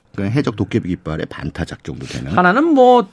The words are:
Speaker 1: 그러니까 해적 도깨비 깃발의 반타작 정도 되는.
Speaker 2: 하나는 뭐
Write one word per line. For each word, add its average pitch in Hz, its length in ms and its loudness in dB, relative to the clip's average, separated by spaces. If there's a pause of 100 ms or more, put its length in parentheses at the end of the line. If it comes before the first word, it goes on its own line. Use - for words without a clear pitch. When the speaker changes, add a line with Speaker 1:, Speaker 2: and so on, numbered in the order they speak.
(140)
Speaker 1:
그러니까 196 200 -2
해적 123 220 -2
도깨비 104 320 -2
깃발의 78 400 -6
반타작 - 560 -10
정도 - 220 -12
되는. 127 260 -10
Speaker 2:
하나는 196 320 2
뭐 254 480 6